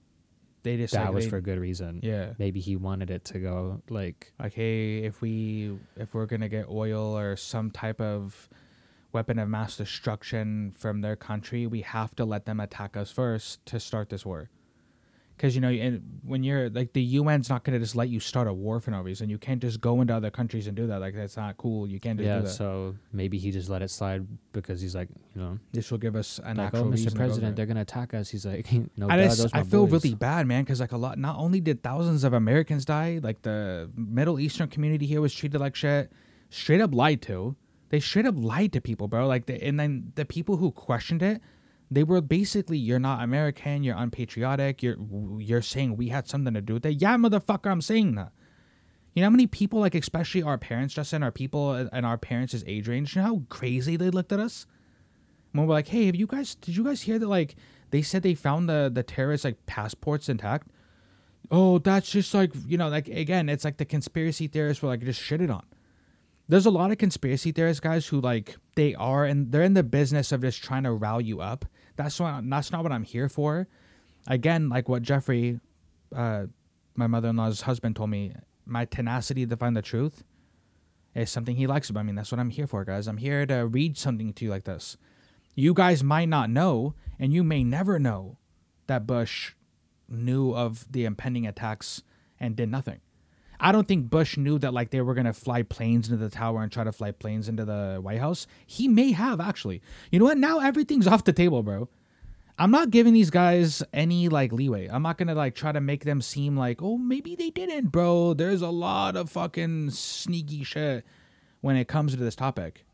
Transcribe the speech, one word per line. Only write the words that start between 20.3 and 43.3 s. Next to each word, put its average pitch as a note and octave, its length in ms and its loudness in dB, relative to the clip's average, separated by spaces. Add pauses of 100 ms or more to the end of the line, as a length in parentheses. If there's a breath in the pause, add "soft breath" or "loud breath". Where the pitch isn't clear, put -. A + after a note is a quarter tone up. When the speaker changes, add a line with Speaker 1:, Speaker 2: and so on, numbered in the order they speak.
Speaker 1:
countries A2+ 380 -4
and G2 80 -6
do A#2 100 -2
that. G#2 140 -2
Like, F#2+ 160 -6
that's G#2 200 -8
not G#2 200 -8
cool. A2 320 -4
You G2 100 -6
can't A2+ 180 -4
just G#2 120 -2
Speaker 2:
Yeah, G2+ 80 2
Speaker 1:
do G2+ 80 0
that. F#2+ 60 -4
Speaker 2:
so F#2+ 440 -4 (180)
maybe G2 260 -2
he F#2+ 120 -2
just F#2+ 180 -4
let F#2+ 140 -4
it F#2+ 80 -6
slide F#2+ 380 -4 (240)
because F#2 280 -6
he's F#2 140 -6
like, F2+ 140 -6 (260)
you G2 60 -8
know, F2+ 180 -6 (140)
Speaker 1:
"This A#2 180 -4
will A#2 80 -4
give A2 160 -2
us A2 240 -6
an A2 200 -6
Speaker 2:
like, G#2 100 -2
Speaker 1:
actual A#2 140 0
Speaker 2:
"Oh, - 20 2
Mister A2+ 220 2
Speaker 1:
reason A2+ 40 0
to A2 40 -4
go A2 40 -4
Speaker 2:
President, A2+ 380 0
Speaker 1:
there." A2 100 -2
Speaker 2:
they're A2+ 80 -4
gonna A2 60 -2
attack A#2+ 340 -8
us." G#2 140 -4
He's G2+ 180 -8
like, G2 260 -6
<laughs> A#2+ 240 0
"No, G2+ 120 -2
Speaker 1:
And F3 120 6
Speaker 2:
duh, G3 60 8
Speaker 1:
it's, A2+ 120 4
Speaker 2:
those A#2 140 4
Speaker 1:
I D3 60 2
Speaker 2:
my D3+ 60 2
Speaker 1:
feel G3+ 240 6
Speaker 2:
boys." D#3 160 4
Speaker 1:
really B2 100 2
bad, C3+ 320 0
man, B2 180 2
'cause, C3 140 -2
like, B2+ 140 -4
a B2 40 -4
lot, B2 220 -4
not C#3+ 180 -4
only F3+ 240 2
did D#3 220 0
thousands D3+ 400 2
of C3 100 4
Americans C3+ 520 4
die, E3 360 0
like, A2 220 -4
the F#2+ 540 -4
Middle B2 420 0
Eastern D3 300 -2
community D3+ 360 0
here D3+ 160 0
was D3+ 140 0
treated D3 260 -4
like C#3 140 -2
shit, C#3+ 380 0 (360 soft breath)
straight - 320 2
up F3 140 2
lied C3+ 280 4
to. G2+ 340 -6 (320 soft breath)
They D3+ 100 2
straight G3+ 260 2
up A#3 140 2
lied B2+ 360 0
to B2+ 60 2
people, G#2 280 -4
bro. A#2 180 0
Like, B2+ 200 0
the, B2 140 -8
and C#3+ 200 0
then C3+ 340 -2
the D3+ 100 -4
people F3 340 -2
who E3 120 2
questioned D#3 540 -2
it, G#3+ 180 0 (480 soft breath)
they C#3 120 4
were F3 200 4
basically, F#3 560 0
"You're A#2+ 200 2
not B2+ 240 0
American, C#3+ 600 0